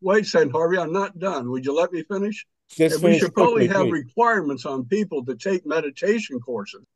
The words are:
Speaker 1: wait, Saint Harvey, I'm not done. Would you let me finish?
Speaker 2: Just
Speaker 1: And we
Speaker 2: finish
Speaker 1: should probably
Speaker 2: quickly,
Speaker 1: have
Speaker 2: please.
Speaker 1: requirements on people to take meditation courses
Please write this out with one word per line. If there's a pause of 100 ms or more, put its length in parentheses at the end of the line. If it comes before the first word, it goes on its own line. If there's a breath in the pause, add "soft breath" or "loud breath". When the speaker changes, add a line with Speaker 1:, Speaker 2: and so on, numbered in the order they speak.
Speaker 1:
wait,
Saint
Harvey,
I'm
not
done.
Would
you
let
me
finish? (240)
Speaker 2:
Just
Speaker 1:
And
we
Speaker 2:
finish
Speaker 1:
should
probably
Speaker 2:
quickly,
Speaker 1:
have
Speaker 2:
please.
Speaker 1:
requirements
on
people
to
take
meditation
courses (140)